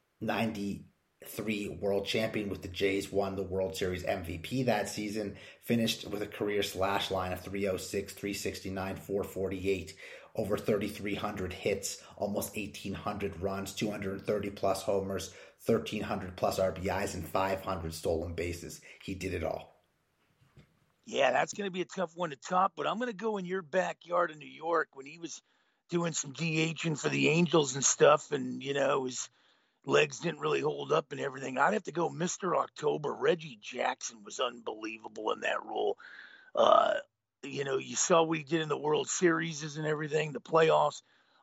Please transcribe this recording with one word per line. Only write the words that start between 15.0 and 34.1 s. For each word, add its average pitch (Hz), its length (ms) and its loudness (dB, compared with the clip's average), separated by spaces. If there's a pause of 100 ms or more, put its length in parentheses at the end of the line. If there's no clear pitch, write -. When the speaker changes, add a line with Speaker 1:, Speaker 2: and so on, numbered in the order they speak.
Speaker 1:
thirteen 110 400 2
hundred 92 340 -4
plus 101 220 0
R 95 140 4
B 87 160 -4
Is, 95 260 0
and 90 140 -6
five 95 320 0
hundred 85 340 -4
stolen 85 400 -2
bases. 85 460 -6 (220)
He 98 120 -8
did 90 200 -4
it 85 100 -2
all. - 320 -6 (1300)
Speaker 2:
Yeah, 127 260 4
that's 139 220 2
gonna 202 160 -4
be 180 100 -6
a 170 60 -2
tough 165 300 -4
one 175 140 -2
to 139 60 -8
top, 185 400 2
but 147 100 -2
I'm 175 120 0
gonna 247 140 -4
go 214 260 -4
in 185 60 -4
your 185 180 -4
backyard 175 680 0
in 156 80 -14
New 139 80 -14
York 156 480 0
when 135 120 -12
he 156 120 -16
was 165 240 -10 (480)
doing 170 220 0
some 151 200 -6
D 160 280 0
H 160 260 -2
ing 156 100 0
for 151 120 -2
the 139 220 4
Angels 156 440 4
and 139 100 -2
stuff, 151 460 6
and, 127 320 -4
you 139 120 -2
know, 139 300 2
his 127 260 -6 (560)
legs 139 340 4
didn't 151 200 -2
really 147 200 0
hold 143 320 -2
up 156 200 2
and 135 80 -8
everything. 135 360 -4
I'd 147 160 6
have 208 120 -2
to - 80 -8
go 156 180 0
Mister 170 440 -2
October. 147 600 0
Reggie 143 480 0
Jackson 123 600 -4